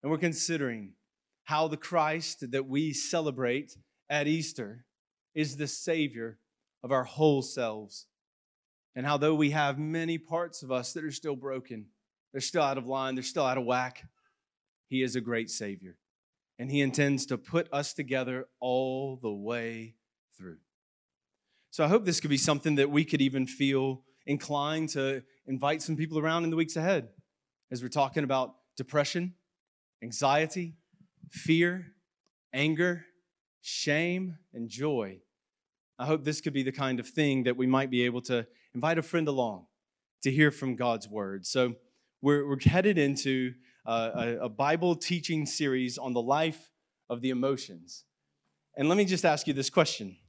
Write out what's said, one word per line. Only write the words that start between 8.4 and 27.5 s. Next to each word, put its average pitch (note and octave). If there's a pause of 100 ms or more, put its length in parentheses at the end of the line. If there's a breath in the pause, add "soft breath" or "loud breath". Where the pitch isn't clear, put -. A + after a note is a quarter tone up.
And B2+
how D3
though D3+
we D3+
have C#3+
many E3
parts E3
of C3
us B2+
that D#3
are D3
still C#3+
broken, B2+ (400)
they're C3+
still D#3+
out C3+
of A#2+
line, C3
they're C3
still D3
out C3
of B2
whack, B2 (800)
He C3
is B2
a B2
great A2+
Savior. F#2+ (640)
And B2+
He C#3+
intends C#3
to B2+
put E3
us C#3+
together C3 (100)
all C3
the A#2+
way A2+ (420)
through. F2 (1120)
So D#3+
I D3
hope G#3
this F3
could D3+
be C#3
something D3
that C#3
we D3+
could D3+
even C3+
feel C3+ (240 soft breath)
inclined D3
to C3+ (240 soft breath)
invite C#3+
some D#3+
people D#3
around D#3+
in E3
the D#3+
weeks D#3+
ahead D#3+ (600)